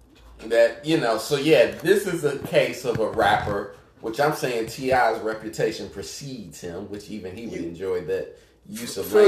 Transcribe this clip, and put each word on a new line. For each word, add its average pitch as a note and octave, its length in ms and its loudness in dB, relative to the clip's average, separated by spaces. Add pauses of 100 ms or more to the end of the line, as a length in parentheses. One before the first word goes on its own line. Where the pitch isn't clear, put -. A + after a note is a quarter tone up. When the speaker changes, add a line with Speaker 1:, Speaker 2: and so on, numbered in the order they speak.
(420)
Speaker 1:
on." A2 80 -12
That, A#2 360 4
you D#3+ 120 4
know, A2+ 200 2
so D3 180 -2
yeah, C3+ 360 6
this G3 340 2
is E3+ 180 -2
a C3+ 140 -2
case B2+ 460 0
of A2 160 0
a G#2 100 0
rapper, G#2 640 0 (260)
which A2+ 200 -4
I'm D3+ 140 2
saying A#2+ 340 -2
T C3 240 -2
I's A#2 280 4
reputation A2 680 -4
precedes G#2+ 680 -12
him, F2+ 300 -10
which G2+ 200 -12
even F#2 260 -10
he A#2 120 -10
would F2+ 120 -8
Speaker 2:
You E2+ 80 -6
Speaker 1:
enjoy F2+ 360 -4
that F#2 340 -6 (300)
use - 300 -10
of F3+ 80 -6
Speaker 2:
Phil, G#3 220 6